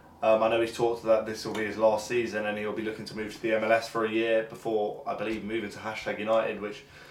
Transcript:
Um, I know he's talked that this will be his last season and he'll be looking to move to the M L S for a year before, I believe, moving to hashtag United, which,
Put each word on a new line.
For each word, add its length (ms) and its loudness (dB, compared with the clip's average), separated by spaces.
Um, 200 6
I 60 4
know 140 2
he's 120 -2
talked 300 0
that 220 4
this 180 -6
will 80 -4
be 140 -2
his 100 -6
last 320 4
season 380 0
and 100 -2
he'll 160 -4
be 80 -6
looking 240 -6
to 100 -12
move 200 -6
to 80 -10
the 100 0
M 100 2
L 100 4
S 140 4
for 200 0
a 40 -4
year 340 2
before, 600 -2
I 100 -2
believe, 280 -4
moving 240 -4
to 120 -12
hashtag 380 -6
United, 440 0
which, 200 -8